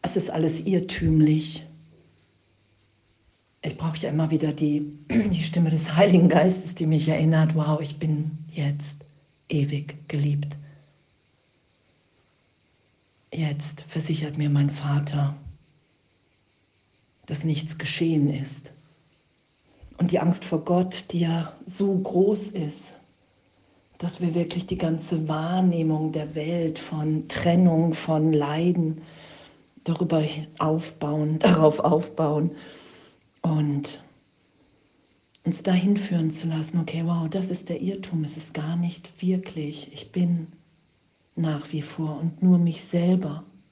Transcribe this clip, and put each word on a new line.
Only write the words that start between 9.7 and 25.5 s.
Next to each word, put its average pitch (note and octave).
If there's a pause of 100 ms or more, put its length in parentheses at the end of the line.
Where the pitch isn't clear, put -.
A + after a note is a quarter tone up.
geliebt. D3 (2750)
Jetzt D3+
versichert D3+
mir D3
mein C#3+
Vater, C#3+ (1900)
dass D#3
nichts -
geschehen D#3
ist. - (1300)
Und E3+
die F3
Angst F3
vor D#3+
Gott, F3+
die F3
ja E3 (120)
so G3
groß G3
ist, - (1000)
dass F3
wir E3+
wirklich E3+
die F3+
ganze D#3+
Wahrnehmung D#3+